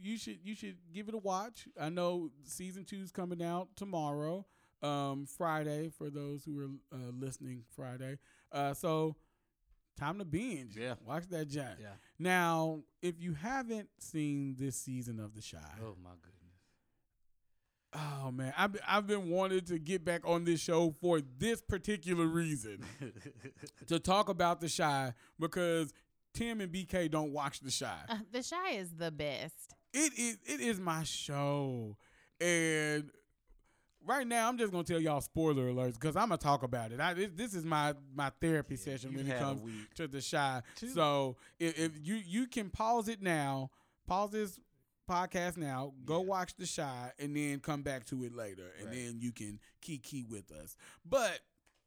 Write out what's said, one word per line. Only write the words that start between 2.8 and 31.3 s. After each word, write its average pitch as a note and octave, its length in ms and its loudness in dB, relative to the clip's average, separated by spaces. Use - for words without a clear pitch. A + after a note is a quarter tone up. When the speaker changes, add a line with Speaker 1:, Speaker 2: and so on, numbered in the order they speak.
Speaker 1:
two's F#3+ 260 -8
coming F3 320 -2
out F3 320 -2
tomorrow, D#3+ 680 -2
um, C#3+ 420 0
Friday, D#3 640 0
for D3+ 220 -8
those C#3+ 340 -6
who C#3+ 160 -4
are, C#3 100 -6
uh, B2 180 -8
listening B2+ 520 -6
Friday. C3 440 -8
Uh, C#3+ 220 2
so D#3 420 2
time D#3 220 -2
to G3 80 -6
binge. D3+ 500 -2
Speaker 2:
Yeah. A#2+ 200 -4
Speaker 1:
Watch D#3+ 220 -4
that D#3+ 200 -2
giant. C3+ 320 -6
Speaker 2:
Yeah. G#2 140 -12
Speaker 1:
Now, D#3+ 640 4
if F3 180 -2
you E3+ 140 -2
haven't A3+ 560 -2
seen C#3+ 580 -2
this C3+ 200 -2
season A#2+ 420 -4
of G#2+ 160 -8
The G#2+ 60 -14
Chi, - 180 -12
Speaker 2:
Oh A2 220 -10
my F2+ 80 -16
goodness. E2+ 120 -20
Speaker 1:
oh C#3+ 360 -4
man, C3 260 -2
I've, G3 200 4
I've G3 200 4
been G3 240 0
wanting F#3+ 320 4
to E3+ 160 -2
get D#3+ 260 0
back E3+ 200 2
on E3+ 200 4
this E3+ 160 6
show E3 400 6
for E3+ 200 6
this G#3+ 240 2
particular F3 640 2
reason D3+ 580 0
Speaker 2:
<laughs> B2+ 880 -12
Speaker 1:
to E3 100 4
talk G3 300 4
about F3 320 4
The E3 140 0
Chi, C#3 380 2
because E3 540 2
Tim A#3 260 -2
and F#3 100 -2
B F#3 140 -4
K F3+ 240 2
don't D#3 240 2
watch C#3+ 280 -2
The C3+ 180 -6
Chi. A2+ 160 -2
Speaker 3:
Uh, A3+ 100 -2
The B3 160 -2
Chi F4+ 240 0
is F#3 240 -2
the E3 140 0
best. D3 640 -4
Speaker 1:
It C#4+ 260 4
is, A#3 260 0
it C4+ 160 -2
is A#3 180 2
my D#3+ 260 0
show, C#3+ 920 -2